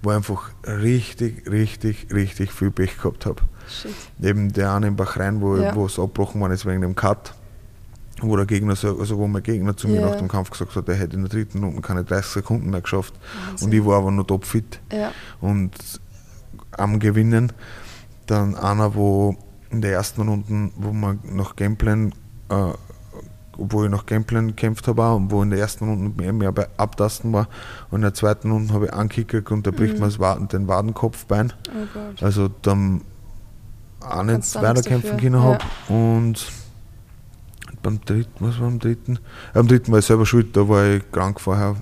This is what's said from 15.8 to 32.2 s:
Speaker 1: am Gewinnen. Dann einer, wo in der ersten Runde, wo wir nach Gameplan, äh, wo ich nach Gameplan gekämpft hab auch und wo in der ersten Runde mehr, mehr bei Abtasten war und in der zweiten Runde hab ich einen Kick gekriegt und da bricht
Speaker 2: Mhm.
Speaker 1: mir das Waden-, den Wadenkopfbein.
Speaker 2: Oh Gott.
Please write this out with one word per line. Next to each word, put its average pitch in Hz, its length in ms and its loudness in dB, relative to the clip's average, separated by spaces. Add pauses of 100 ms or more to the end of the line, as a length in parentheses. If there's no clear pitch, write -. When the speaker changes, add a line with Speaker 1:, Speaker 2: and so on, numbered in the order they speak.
Speaker 1:
am 104 280 0
Gewinnen. 113 520 4 (760)
Dann 104 300 2
einer, 104 400 2
wo 101 400 4 (340)
in 117 120 -2
der 104 120 0
ersten 101 340 -2
Runde, 104 500 -2
wo 104 140 -4
wir 104 320 -2
nach 95 320 -4
Gameplan, 107 580 2 (360)
äh, 101 60 0 (1000)
wo 104 280 0
ich 101 40 2
nach 101 160 0
Gameplan 110 420 0
gekämpft 110 400 -2
hab 117 120 2
auch 117 160 4
und 98 160 0
wo 101 120 2
in 104 60 2
der 98 100 0
ersten 107 280 -2
Runde 104 240 0 (100)
mehr, 92 120 0
mehr 101 180 0
bei 98 160 0 (100)
Abtasten 107 560 -2
war 104 140 2 (440)
und 98 60 0
in 107 40 2
der 101 120 2
zweiten 107 380 2
Runde 107 220 2
hab 104 100 4
ich - 100 -2
einen 104 160 0
Kick 113 200 -2
gekriegt 107 220 -2
und 104 160 0
da 98 40 0
bricht 110 240 2
Speaker 2:
Mhm. 107 60 -2
Speaker 1:
mir 107 60 2
das 104 120 0
Waden-, 95 280 2
den 95 200 0
Wadenkopfbein. 107 880 0 (160)
Speaker 2:
Oh 214 240 -6
Gott. 208 300 -10